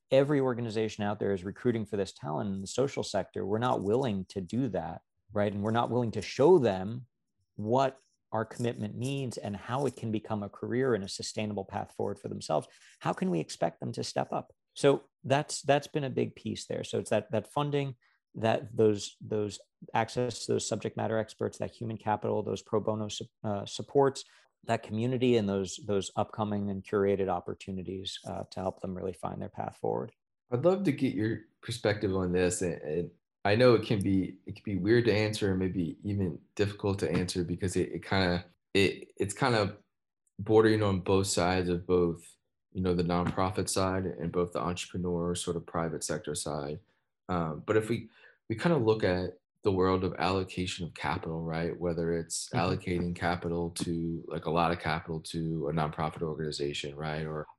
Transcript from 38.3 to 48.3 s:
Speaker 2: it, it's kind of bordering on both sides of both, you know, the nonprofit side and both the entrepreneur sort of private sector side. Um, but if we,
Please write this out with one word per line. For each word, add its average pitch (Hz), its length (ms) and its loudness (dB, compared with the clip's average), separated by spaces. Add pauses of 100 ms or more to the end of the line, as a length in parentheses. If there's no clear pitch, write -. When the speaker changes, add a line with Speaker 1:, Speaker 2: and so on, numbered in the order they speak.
Speaker 2:
it, - 440 2
it's 98 160 -2
kind 127 220 2
of 104 200 2 (640)
bordering 110 420 6
on 98 200 2
both 98 260 4
sides 90 400 2
of 87 180 0
both, 87 380 4 (480)
you 92 100 -4
know, 90 120 2
the 87 100 2
nonprofit 90 640 0
side 95 380 0
and 82 260 -6
both 87 220 0
the 62 80 -2
entrepreneur 87 760 -2
sort 87 220 -4
of 82 80 -6
private 82 400 -2
sector 76 300 -4
side. 76 440 -6 (480)
Um, 82 380 -2
but 107 100 -2
if 107 140 2
we, 117 180 -2 (420)